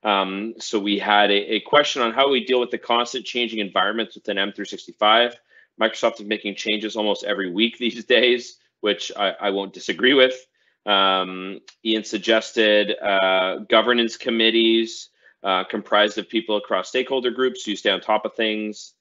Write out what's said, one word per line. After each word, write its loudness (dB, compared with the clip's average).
Um, 0
so -4
we 0
had 4
a, 0
a 0
question 2
on -2
how 2
we 0
deal 2
with -2
the -6
constant -2
changing -4
environments -2
within -6
M -2
three -10
sixty-five. 2
Microsoft 0
is -14
making -4
changes -4
almost -2
every -4
week 0
<laughs> -20
these -6
days, 2
which -2
I, 0
I 0
won't -4
disagree 0
with. 6
Um, 0
Ian 0
suggested, 2
uh, 2
governance 2
committees, 0
uh, 0
comprised 0
of -10
people -2
across -2
stakeholder -2
groups -2
who -4
stay 0
on 0
top -2
of -6
things. -4